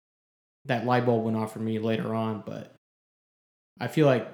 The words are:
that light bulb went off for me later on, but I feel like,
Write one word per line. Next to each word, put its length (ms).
that 200
light 180
bulb 200
went 120
off 160
for 60
me 220
later 340
on, 320
but 260
I 80
feel 180
like, 260